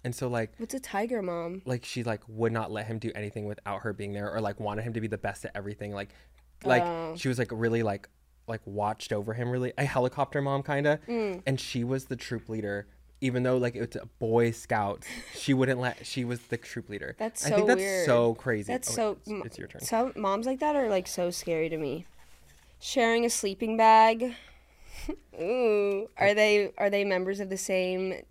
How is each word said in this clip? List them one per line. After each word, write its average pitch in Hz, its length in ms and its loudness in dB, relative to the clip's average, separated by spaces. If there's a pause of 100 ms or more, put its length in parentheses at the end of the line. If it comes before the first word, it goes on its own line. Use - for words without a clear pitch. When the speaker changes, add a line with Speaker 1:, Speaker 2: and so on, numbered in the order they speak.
Speaker 1:
And 123 100 -4
so, 127 140 -4
like, 117 300 -2
Speaker 2:
What's 226 160 -8
a 269 60 -6
tiger 226 420 -2
mom? 175 440 -6
Speaker 1:
like, 123 180 -4
she, 120 200 -6
like, 110 240 -4
would 113 240 0
not 113 180 -2
let 104 160 -6
him 110 120 -6
do 110 160 -4
anything 104 320 -6
without 101 360 -6
her 107 100 -2
being 101 200 -6
there, 104 200 -4
or, 110 80 -2
like, 101 200 -2
wanted 104 220 -4
him 117 120 -6
to 113 60 -2
be 110 80 -4
the 104 100 -4
best - 260 -6
at 110 100 -8
everything. 104 380 -8
Like, 101 180 -8 (540)
like, 127 180 4
Speaker 2:
Oh. 165 340 -4
Speaker 1:
she 135 120 -2
was, 123 100 0
like, 123 140 0
really, 117 300 2
like, 101 260 -2 (380)
like, 113 180 -8
watched 104 480 -4
over 104 220 -2
him, 120 160 -2
really. 127 260 -2
A 143 80 0
helicopter 135 560 0
mom, 139 220 0
kinda. 147 440 2
Speaker 2:
Mm. 208 400 -2
Speaker 1:
And 135 140 0
she 120 240 -2
was 131 220 -2
the 127 100 -6
troop - 320 -8
leader. 101 380 -4 (360)
Even 127 200 0
though, 127 160 4
like, 123 180 0
it's 113 200 -6
a - 100 -10 (120)
Boy 117 320 4
Scouts, 107 560 -2 (140)
Speaker 2:
<laughs> - 160 -16
Speaker 1:
she - 160 0
wouldn't 131 260 4
let, 127 280 -4
she 127 180 -4
was 120 160 -4
the - 160 -6
troop - 320 -10
leader. 98 300 -8
Speaker 2:
That's 220 260 -4
Speaker 1:
I - 60 2
think 208 100 4
Speaker 2:
so 214 60 4
Speaker 1:
that's 240 120 6
Speaker 2:
weird. 190 280 0
Speaker 1:
so 120 300 4
crazy. 107 360 -2
Speaker 2:
That's 254 160 -4
Speaker 1:
Okay, - 80 -4
Speaker 2:
so 220 160 0
Speaker 1:
it's, - 180 -12
Speaker 2:
m-, 208 140 -6
Speaker 1:
it's - 140 -12
your - 100 -12
turn. - 140 -14
Speaker 2:
some 233 340 0
moms 208 300 0
like 262 140 -2
that 302 140 0
are, 262 140 2
like, 190 180 0
so 180 240 -2
scary 165 380 -2
to 160 80 -4
me. 156 300 -4 (720)
Sharing 233 480 2
a 226 40 2
sleeping 220 460 -2
bag. 226 580 8 (760)
<laughs> - 320 -10
Ooh, 208 680 2 (100)
are 202 160 6
they, 208 440 6
are 202 120 4
they 202 140 2
members 190 360 0
of 190 100 -6
the 190 80 -4
same 185 560 0 (160)